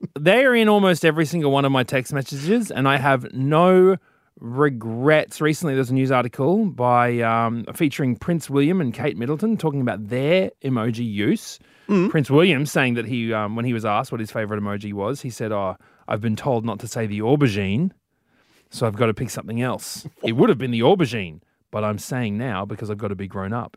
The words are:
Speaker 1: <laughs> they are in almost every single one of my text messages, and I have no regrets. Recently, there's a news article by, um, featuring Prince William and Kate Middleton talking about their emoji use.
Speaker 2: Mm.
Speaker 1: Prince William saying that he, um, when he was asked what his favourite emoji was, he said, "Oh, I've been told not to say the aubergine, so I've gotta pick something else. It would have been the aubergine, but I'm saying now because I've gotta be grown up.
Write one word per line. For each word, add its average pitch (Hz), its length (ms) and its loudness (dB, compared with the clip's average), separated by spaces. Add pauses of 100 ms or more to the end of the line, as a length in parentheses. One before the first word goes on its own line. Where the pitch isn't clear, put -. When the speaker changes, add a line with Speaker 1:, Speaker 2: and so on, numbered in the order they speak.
Speaker 1:
<laughs> - 120 -10
they 196 240 4
are 254 120 4
in 220 120 4
almost 196 380 4
every 156 200 4
single 147 260 0
one 139 140 2
of 139 60 2
my 131 120 2
text 127 280 -4
messages, 151 600 -2
and 135 160 0
I 139 100 4
have 131 360 0
no 180 640 4 (420)
regrets. 123 1000 0
Recently, 151 340 0
there's 131 140 0
a 131 40 0
news 131 180 2
article 135 540 2
by, 123 560 2
um, 113 520 0
featuring 139 420 0
Prince 170 340 -4
William 143 320 2
and 120 120 -2
Kate - 240 -4
Middleton 156 400 -2
talking 143 240 -2
about 107 280 -4
their 156 420 0 (120)
emoji 120 480 -2
use. 104 480 -2 (280)
Speaker 2:
Mm. 196 220 2
Speaker 1:
Prince 151 220 0
William 151 340 4
saying 135 300 0
that 117 100 -4
he, 113 280 -4
um, 107 220 -4
when 117 100 -2
he 123 80 -2
was 113 120 -4
asked 110 260 -2
what 117 100 -6
his 107 100 -8
favourite 107 300 -4
emoji 101 320 -6
was, 104 280 -4
he 131 80 -8
said, 113 220 -6
"Oh, 98 240 -2 (320)
I've 104 140 -4
been 110 140 -2
told 113 300 -2
not 107 140 -6
to 113 80 -12
say 113 200 -6
the 104 140 -6
aubergine, 117 680 2 (800)
so - 180 -4
I've 104 80 -2
gotta 113 180 2
pick 117 160 -6
something 117 320 -6
else. - 460 -8 (160)
It 117 100 -2
would 185 160 4
have 151 80 4
been 123 140 -4
the 117 80 0
aubergine, 113 600 2 (300)
but 107 120 -4
I'm 104 140 -2
saying 110 400 -4
now 107 280 -4
because 107 240 -10
I've 104 80 -6
gotta 101 180 -6
be 95 120 -10
grown 95 260 -6
up. 120 240 -8